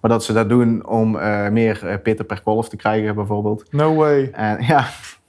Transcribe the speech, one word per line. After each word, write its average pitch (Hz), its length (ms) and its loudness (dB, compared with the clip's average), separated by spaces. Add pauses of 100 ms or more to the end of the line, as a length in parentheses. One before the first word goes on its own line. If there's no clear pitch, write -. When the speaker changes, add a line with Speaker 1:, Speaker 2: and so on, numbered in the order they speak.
Speaker 1:
Maar 117 100 2
dat 113 120 2
ze 113 100 -2
dat 107 160 2
doen 117 380 2
om, 110 300 0
eh, 101 320 -2
meer, 110 380 0
eh, 98 160 -4
pitten 110 220 -2
per - 160 -8
kolf 110 280 0
te - 60 -14
krijgen, 107 400 -2
bijvoorbeeld. 104 560 -4
Speaker 2:
No 156 240 2
way. 147 380 2
Speaker 1:
En, 107 320 -4
<laughs> 151 80 2
ja. 135 120 4 (440)